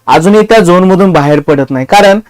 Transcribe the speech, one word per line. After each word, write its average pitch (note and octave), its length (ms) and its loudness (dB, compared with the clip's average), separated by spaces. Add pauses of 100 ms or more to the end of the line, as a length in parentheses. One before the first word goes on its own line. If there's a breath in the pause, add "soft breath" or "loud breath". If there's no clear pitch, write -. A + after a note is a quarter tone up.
अजूनही F3+ 340 0
त्या A3 180 0
झोन F3+ 240 0
मधून F#3+ 280 0
बाहेर D3 280 0
पडत D3 320 -4
नाही, C3 140 -6
कारण G3+ 340 0 (100)